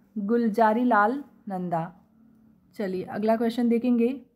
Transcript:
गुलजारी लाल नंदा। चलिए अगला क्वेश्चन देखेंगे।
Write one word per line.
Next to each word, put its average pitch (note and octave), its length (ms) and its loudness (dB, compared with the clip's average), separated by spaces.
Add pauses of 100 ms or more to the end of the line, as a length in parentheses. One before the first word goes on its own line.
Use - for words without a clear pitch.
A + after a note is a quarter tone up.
(180)
गुलजारी A3 680 2
लाल A#3+ 400 2 (240)
नंदा। F3+ 460 -6 (800)
चलिए F#3 280 -6
अगला G#3+ 340 -2
क्वेश्चन A#3 320 0
देखेंगे। A#3+ 520 2 (160)